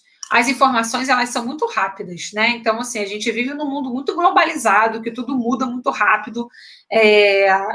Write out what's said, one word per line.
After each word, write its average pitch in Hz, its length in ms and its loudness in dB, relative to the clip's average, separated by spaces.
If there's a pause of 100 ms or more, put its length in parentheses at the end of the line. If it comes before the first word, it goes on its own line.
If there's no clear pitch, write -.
(320)
as 240 180 2
informações, 254 600 0
elas 247 200 0
são 233 160 -4
muito 302 220 -4
rápidas, 190 640 -6
né? 220 220 0
Então, 226 240 -2
assim, 240 180 -8
a 208 80 -4
gente 214 260 -4
vive 240 220 -4
num 294 160 -6
mundo 269 220 -4
muito 277 240 -4
globalizado, 294 840 2
que 226 120 -6
tudo 254 260 -6
muda 247 300 -2
muito 247 240 -4
rápido, 214 580 -2 (420)
é, 208 560 6 (280)